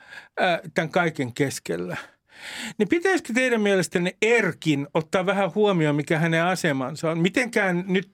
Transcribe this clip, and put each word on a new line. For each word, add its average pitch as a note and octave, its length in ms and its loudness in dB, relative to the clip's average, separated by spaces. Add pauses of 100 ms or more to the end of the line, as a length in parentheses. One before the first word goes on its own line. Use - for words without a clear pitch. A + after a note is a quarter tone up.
(400)
äh, F3 200 2 (140)
tämän E3 160 -2
kaiken D#3 440 0
keskellä. E3 600 -4 (840)
Niin G#3+ 100 2
pitäisikö F4 440 0
teidän B3 280 2
mielestänne F#3+ 600 0
Erkin F3 720 2
ottaa F3 320 0
vähän F#3+ 280 0
huomioon, F3+ 420 2
mikä D3+ 220 0
hänen E3 260 2
asemansa D#3 680 -2
on? E3 80 -2
Mitenkään F#3 720 0
nyt F#3 260 -2